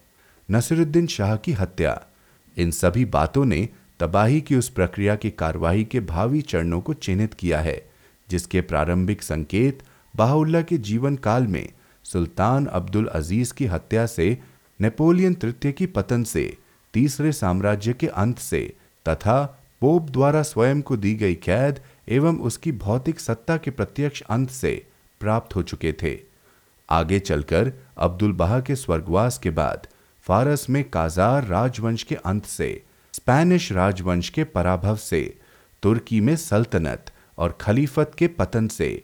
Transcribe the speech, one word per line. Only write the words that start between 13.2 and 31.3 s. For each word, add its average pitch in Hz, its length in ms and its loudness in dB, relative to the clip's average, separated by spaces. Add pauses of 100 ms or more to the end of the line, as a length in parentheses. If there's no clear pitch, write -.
की - 140 -4
हत्या 107 400 0
से, 104 320 0 (420)
नेपोलियन 170 540 4
तृतीय 139 380 -2
की 185 160 -4
पतन 120 360 0
से, 67 320 -4 (380)
तीसरे 147 380 2
साम्राज्य 101 600 0
के 160 140 -4
अंत 113 320 -2
से - 220 -4 (460)
तथा 104 360 2 (400)
पोप 156 280 2
द्वारा 139 340 4
स्वयं 135 380 2
को 131 140 -2
दी 101 180 0
गई 101 220 0
कैद 135 440 0 (280)
एवं 151 320 2
उसकी 127 340 -4
भौतिक 120 460 -2
सत्ता 160 360 -4
के 151 140 -6
प्रत्यक्ष 143 520 -4
अंत 127 280 -2
से 80 240 -4 (460)
प्राप्त 107 360 -2
हो 90 60 0
चुके 80 320 -4
थे। 76 240 -4 (720)
आगे 82 320 2
चलकर 85 520 0 (260)
अब्दुल 90 360 0
बहा 90 260 0
के 127 160 -2
स्वर्गवास 92 640 -2
के 92 140 -4
बाद 78 340 -2 (400)
फारस 139 440 2
में 135 200 0
काजार 90 560 0